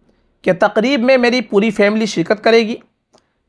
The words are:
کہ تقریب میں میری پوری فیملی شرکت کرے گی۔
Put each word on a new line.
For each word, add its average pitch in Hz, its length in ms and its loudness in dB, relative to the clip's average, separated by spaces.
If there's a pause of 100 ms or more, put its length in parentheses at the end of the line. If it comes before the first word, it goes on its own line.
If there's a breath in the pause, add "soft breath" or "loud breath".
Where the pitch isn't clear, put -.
(420)
کہ 190 180 0
تقریب 220 400 0
میں 262 160 2
میری 247 240 0
پوری 220 300 0
فیملی 214 360 0
شرکت 202 380 -4
کرے 226 160 4
گی۔ 226 160 -4 (720)